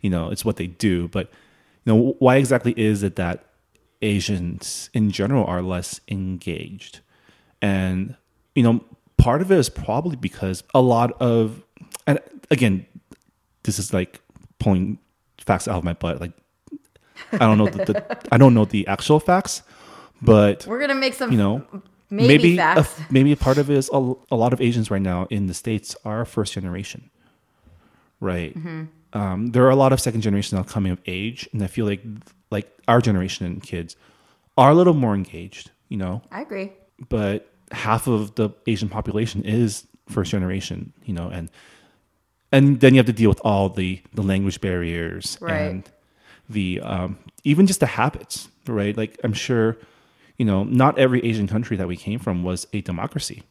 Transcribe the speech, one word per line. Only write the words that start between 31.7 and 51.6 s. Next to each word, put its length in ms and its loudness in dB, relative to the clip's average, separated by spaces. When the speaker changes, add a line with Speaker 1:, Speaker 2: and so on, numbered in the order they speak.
Speaker 1:
like, 160 -4
like, 200 -6
our 140 6
generation 440 -2
and 160 -10
kids 340 -12
are 140 8
a 40 6
little 180 6
more 200 2
engaged, 580 -8
you 80 -8
know? 240 -6
Speaker 2:
I 100 -12
agree. 300 -12
Speaker 1:
But 400 -4
half 360 -2
of 280 -2
the 140 -2
Asian 220 -4
population 540 -6
is 420 -2
first 220 -4
generation, 600 -6
you 80 -8
know, 160 -8
and, 200 -10
and 300 6
then 120 10
you 60 8
have 80 4
to 60 0
deal 160 4
with 140 0
all 260 0
the, 320 -6
the 100 -6
language 380 -2
barriers 800 -6
Speaker 2:
Right. 200 -4
Speaker 1:
and 280 -8
the, 320 -6
um, 360 -6
even 240 6
just 120 -2
the 80 4
habits, 600 -6
right? 280 -2
Like, 280 -8
I'm 100 -2
sure, 440 0
you 80 0
know, 180 2
not 360 2
every 240 2
Asian 240 -2
country 300 -4